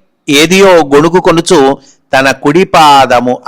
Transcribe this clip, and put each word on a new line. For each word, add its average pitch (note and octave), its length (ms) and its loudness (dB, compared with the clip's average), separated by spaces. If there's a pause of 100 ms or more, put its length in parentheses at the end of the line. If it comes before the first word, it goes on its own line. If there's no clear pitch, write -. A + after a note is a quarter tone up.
(280)
ఏదియో F3 460 0
గొణుగు D#3+ 460 0
కొనుచు D#3+ 580 0 (400)
తన C3+ 120 -2
కుడి D3 340 -2
పాదము C3+ 840 0